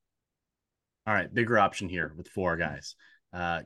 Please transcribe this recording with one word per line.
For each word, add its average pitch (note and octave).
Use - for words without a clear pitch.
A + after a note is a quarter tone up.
All A2
right, F2+
bigger A2+
option G2
here D#2+
with F2
four F2+
guys. D2
Uh, E2+